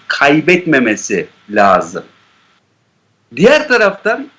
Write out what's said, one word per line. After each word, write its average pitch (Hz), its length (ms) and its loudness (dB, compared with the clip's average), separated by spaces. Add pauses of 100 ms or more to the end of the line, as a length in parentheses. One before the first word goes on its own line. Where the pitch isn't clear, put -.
kaybetmemesi 143 1200 0 (220)
lazım. 92 540 0 (1300)
Diğer 294 320 2
taraftan 226 600 -2 (120)